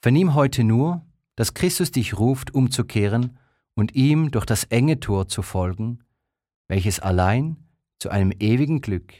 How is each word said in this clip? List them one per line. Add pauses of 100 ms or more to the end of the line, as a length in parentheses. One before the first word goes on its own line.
Vernimm
heute
nur, (320)
dass
Christus
dich
ruft,
umzukehren (380)
und
ihm
durch
das
enge
Tor
zu
folgen, (640)
welches
allein (440)
zu
einem
ewigen
Glück